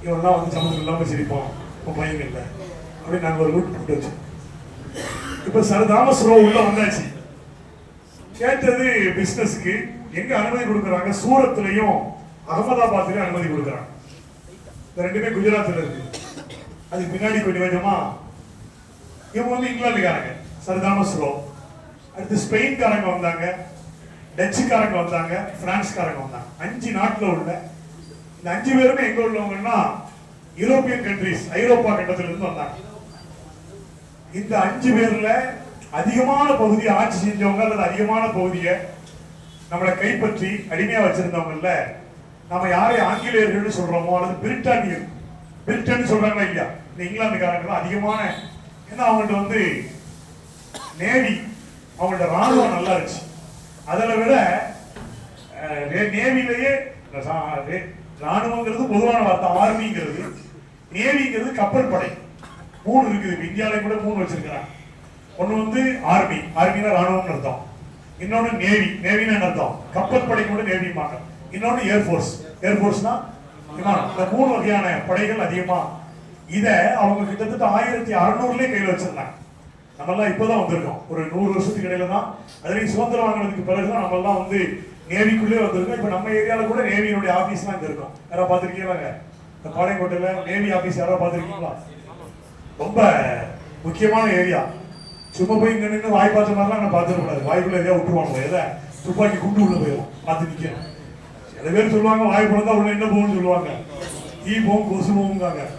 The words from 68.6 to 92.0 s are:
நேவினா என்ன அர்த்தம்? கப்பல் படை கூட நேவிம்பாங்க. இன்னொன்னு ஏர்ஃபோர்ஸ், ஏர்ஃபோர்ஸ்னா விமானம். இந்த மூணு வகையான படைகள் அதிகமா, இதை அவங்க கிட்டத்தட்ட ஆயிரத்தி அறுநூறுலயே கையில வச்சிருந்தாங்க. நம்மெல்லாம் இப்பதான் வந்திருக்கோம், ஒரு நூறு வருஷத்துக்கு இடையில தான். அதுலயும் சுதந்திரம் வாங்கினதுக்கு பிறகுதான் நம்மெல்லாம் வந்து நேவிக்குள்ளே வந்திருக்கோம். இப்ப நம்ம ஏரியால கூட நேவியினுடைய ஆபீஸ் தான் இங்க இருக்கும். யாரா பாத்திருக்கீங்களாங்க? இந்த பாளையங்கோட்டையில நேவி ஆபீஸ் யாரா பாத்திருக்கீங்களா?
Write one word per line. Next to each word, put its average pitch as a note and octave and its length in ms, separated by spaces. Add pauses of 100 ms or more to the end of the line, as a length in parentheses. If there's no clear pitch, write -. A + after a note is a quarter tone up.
நேவினா G#3+ 240
என்ன G3+ 180
அர்த்தம்? D#3+ 340 (140)
கப்பல் B3+ 340
படை G#3+ 180
கூட G#3 160
நேவிம்பாங்க. F3+ 540 (360)
இன்னொன்னு G#3+ 320
ஏர்ஃபோர்ஸ், F3+ 480 (300)
ஏர்ஃபோர்ஸ்னா G3+ 600 (540)
விமானம். G3 340
இந்த F#3 220
மூணு B3+ 200
வகையான G3+ 360 (200)
படைகள் G#3 320
அதிகமா, F3+ 600 (500)
இதை G#3 440
அவங்க G3+ 300
கிட்டத்தட்ட A3 420
ஆயிரத்தி A3+ 480
அறுநூறுலயே A#3+ 560
கையில G3 220
வச்சிருந்தாங்க. F3+ 420 (680)
நம்மெல்லாம் G3 320
இப்பதான் A3 300
வந்திருக்கோம், E3 480
ஒரு D#3+ 220
நூறு G3 220
வருஷத்துக்கு F#3 360
இடையில F3+ 200
தான். - 260 (280)
அதுலயும் F#3+ 220
சுதந்திரம் A#3 420
வாங்கினதுக்கு G3 380
பிறகுதான் G3 380
நம்மெல்லாம் F3+ 360
வந்து F#3 440 (260)
நேவிக்குள்ளே G#3+ 500
வந்திருக்கோம். F#3 340
இப்ப G#3 140
நம்ம G3+ 220
ஏரியால A3 380
கூட A#3+ 140
நேவியினுடைய G3+ 500
ஆபீஸ் G3 340
தான் G3 80
இங்க D#3 120
இருக்கும். C#3+ 280 (180)
யாரா F3+ 200
பாத்திருக்கீங்களாங்க? F3+ 560 (480)
இந்த D#3+ 200
பாளையங்கோட்டையில F3+ 720
நேவி G3 260
ஆபீஸ் F3+ 260
யாரா F3 240
பாத்திருக்கீங்களா? E3+ 520 (1040)